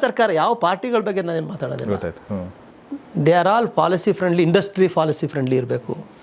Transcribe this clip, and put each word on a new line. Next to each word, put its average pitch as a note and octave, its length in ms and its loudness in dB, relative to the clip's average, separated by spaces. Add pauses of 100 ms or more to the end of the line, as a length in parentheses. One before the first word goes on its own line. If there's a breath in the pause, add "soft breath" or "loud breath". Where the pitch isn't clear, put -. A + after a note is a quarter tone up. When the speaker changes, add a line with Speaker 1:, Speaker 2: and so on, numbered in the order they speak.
Speaker 1:
ಸರ್ಕಾರ, A#3 320 2
ಯಾವ E3+ 220 2
ಪಾರ್ಟಿಗಳ A3 440 0
ಬಗ್ಗೆ F#3+ 240 -2
ನಾನೇನು E3 260 -4
ಮಾತಾಡೋದಿಲ್ಲ. B2+ 420 -6
Speaker 2:
ಗೊತ್ತಾಯ್ತು. F#2 440 -6
ಹ್ಮ್. - 920 -8
Speaker 1:
They D#3+ 100 6
are F#3+ 280 4
all - 120 -2
policy E3+ 440 0
friendly, F3 240 2
ಇಂಡಸ್ಟ್ರಿ F#3 460 2
ಪಾಲಿಸಿ D#3 380 0
ಫ್ರೆಂಡ್ಲಿ C3 300 0
ಇರ್ಬೇಕು. B2 400 -2 (260 loud breath)